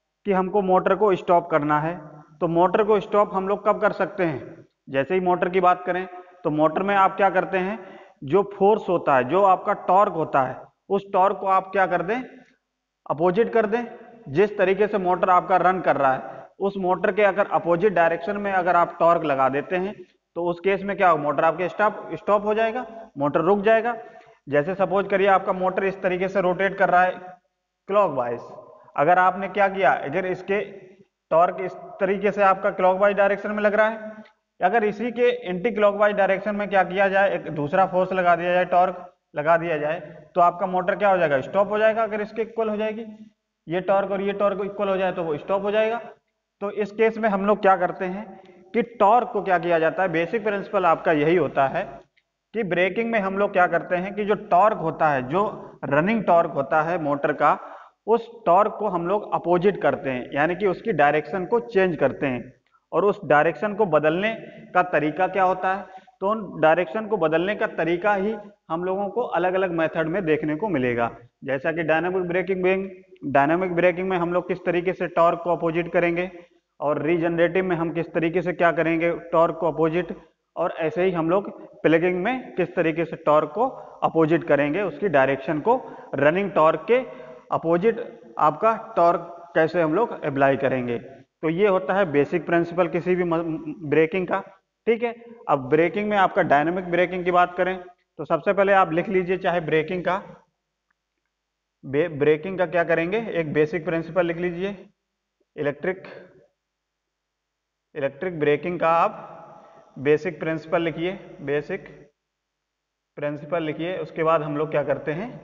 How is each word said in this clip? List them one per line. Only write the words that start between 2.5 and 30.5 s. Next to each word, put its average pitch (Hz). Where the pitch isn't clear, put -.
को 208
stop 208
हम 190
लोग 202
कब 185
कर 208
सकते 185
हैं? 143
जैसे 135
ही 185
मोटर 180
की 180
बात 180
करें 185
तो 170
motor 156
में 202
आप 190
क्या 196
करते 180
हैं, 196
जो 151
force 196
होता 170
है, 127
जो 160
आपका 190
टॉर्क 196
होता 151
है, 131
उस 196
टॉर्क 196
को 196
आप 190
क्या 190
कर 170
दें, 214
Opposite 175
कर 220
दें। 226
जिस 202
तरीके 196
से 208
motor 185
आपका 180
run 180
कर 143
रहा 135
है, -
उस 196
motor 185
के 202
अगर 196
opposite 170
direction 170
में 202
अगर 180
आप 170
टॉर्क 165
लगा 135
देते 147
हैं 190
तो 170
उस 175
case 190
में 196
क्या 185
हो, 160
Motor 147
आपके 165
stop, 208
stop 202
हो 214
जाएगा, 226
motor 143
रुक 196
जाएगा। 226
जैसे 147
suppose 190
करिए 196
आपका 190
motor 185
इस 190
तरीके 185
से 190
rotate 185
कर 190
रहा 180
है 185
clockwise, 143
अगर 165
आपने 185
क्या 202
किया, 190
अगर 160
इसके 196